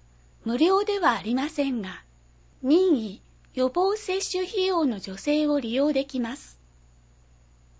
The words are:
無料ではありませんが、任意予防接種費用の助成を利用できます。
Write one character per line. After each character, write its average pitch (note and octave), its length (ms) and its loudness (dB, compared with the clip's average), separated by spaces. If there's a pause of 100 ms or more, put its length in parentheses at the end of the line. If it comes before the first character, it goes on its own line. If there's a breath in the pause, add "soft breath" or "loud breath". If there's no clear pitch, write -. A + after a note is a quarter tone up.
(440)
無 A#3 140 -2
料 F#4+ 260 4
で G4+ 160 -2
は D#4+ 120 4
あ G3+ 100 -4
り G#3+ 120 -2
ま C4+ 140 0
せ C#4 220 -2
ん A#3+ 120 -4
が、 F#3 220 -12 (580)
任 D#4+ 360 4
意 G#3+ 240 -8 (320)
予 B3+ 200 0
防 F#4+ 220 2
接 F#4+ 240 -4
種 F#4 240 -4
費 F#4 220 -2
用 F4+ 200 0
の A3+ 140 -2
助 F#3+ 180 -10
成 D4+ 300 0
を D4 120 2
利 A3+ 140 -4
用 C#4+ 180 2
で C#4 140 0
き C4 140 -6
ま A#3 160 -4
す。 - 240 -20 (1200)